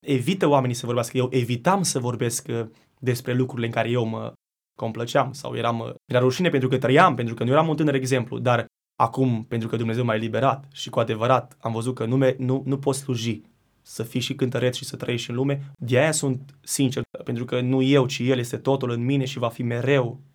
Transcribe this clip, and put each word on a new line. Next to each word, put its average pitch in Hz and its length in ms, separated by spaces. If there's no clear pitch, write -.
Evită 147 400
oamenii 127 300
să 120 100
vorbească. 120 300
Eu 127 140
evitam 127 520
să - 160
vorbesc, 120 520
uh, 117 160
despre 123 360
lucrurile 123 320
în 113 60
care 117 180
eu 120 140
mă 110 280
complăceam 117 540
sau 123 220
eram, 117 240
uh, 113 160
era 123 140
rușine 131 300
pentru 131 200
că 127 100
trăiam, 139 360
pentru 117 200
că 113 100
nu 120 60
eram 156 180
un 151 80
tânăr 151 180
exemplu, 127 440
dar 120 280
acum, 117 420
pentru 113 240
că 117 80
Dumnezeu 117 280
m-a 117 100
eliberat 113 580
și - 180
cu - 80
adevărat 117 640
am 113 120
văzut 117 220
că 123 100
nu 117 120
me-, 131 220
nu, 131 260
nu 135 140
poți 139 200
sluji, 117 420
să - 200
fii 123 180
și 127 140
cântăreț 123 420
și - 80
să - 120
trăiești - 340
în 120 60
lume, 139 420
de 120 200
aia 156 140
sunt 139 480
sincer, 127 420
pentru 120 200
că 127 160
nu 131 220
eu, 135 240
ci 131 120
El 123 200
este 120 180
totul 135 340
în 120 140
mine 135 200
și 135 140
va 120 100
fi 113 140
mereu 120 580